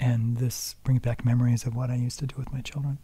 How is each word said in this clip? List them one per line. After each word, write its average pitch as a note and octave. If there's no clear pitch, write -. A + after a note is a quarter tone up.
and A#2
this A#2+
brings C3
back A#2
memories A#2+
of A#2
what B2
I B2
used B2
to -
do B2
with C3
my C3+
children. C#3